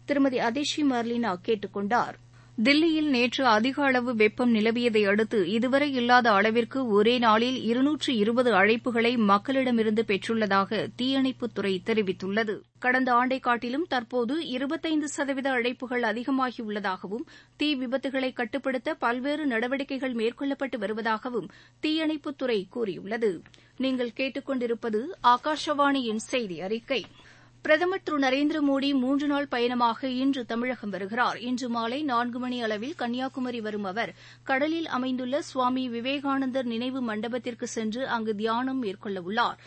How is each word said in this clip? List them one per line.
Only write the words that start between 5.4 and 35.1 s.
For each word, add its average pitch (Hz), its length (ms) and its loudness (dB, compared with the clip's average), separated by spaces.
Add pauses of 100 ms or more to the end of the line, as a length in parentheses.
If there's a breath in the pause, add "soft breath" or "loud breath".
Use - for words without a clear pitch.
இதுவரை 262 440 2
இல்லாத 240 380 6
அளவிற்கு 226 560 2
ஒரே 214 300 4
நாளில் 240 460 2
இருநூற்று 262 520 0
இருபது 233 360 2
அழைப்புகளை 233 680 4
மக்களிடமிருந்து 226 880 2
பெற்றுள்ளதாக 196 800 0 (140)
தீயணைப்புத்துறை 247 840 -2
தெரிவித்துள்ளது. 202 760 -2 (180)
கடந்த 254 340 2
ஆண்டை 254 260 2
காட்டிலும் 247 500 -2
தற்போது 247 580 -2
இருபத்தைந்து 302 600 -2
சதவீத 269 440 -2
அழைப்புகள் 247 500 -2
அதிகமாகியுள்ளதாகவும், 226 1200 -4 (320 loud breath)
தீ 302 180 0
விபத்துகளை 262 580 -4
கட்டுப்படுத்த 262 600 -4
பல்வேறு 285 520 -2
நடவடிக்கைகள் 254 680 -2
மேற்கொள்ளப்பட்டு 269 640 -4
வருவதாகவும் 214 720 -4 (340 loud breath)
தீயணைப்புத்துறை 302 880 -2
கூறியுள்ளது. 202 720 -4 (360 soft breath)
நீங்கள் 254 400 -2
கேட்டுக்கொண்டிருப்பது 247 840 -4 (200)
ஆகாஷவாணியின் 277 920 2
செய்தி 214 460 -4
அறிக்கை. 220 440 -4 (560 loud breath)
பிரதமர் 359 420 4
திரு 302 160 -2
நரேந்திர 285 380 2 (120)
மோடி 277 240 2
மூன்று 277 340 0
நாள் 285 200 0
பயணமாக 240 640 0
இன்று 262 360 0
தமிழகம் 233 440 -4
வருகிறார். 196 500 -2
இன்று 247 300 -4
மாலை 233 340 -4
நான்கு 240 360 -2
மணி 247 220 -4
அளவில் 220 340 -4
கன்னியாகுமரி 254 640 -4
வரும் 208 220 -6
அவர், 190 300 -4 (300 loud breath)
கடலில் 311 440 0
அமைந்துள்ள 254 540 -2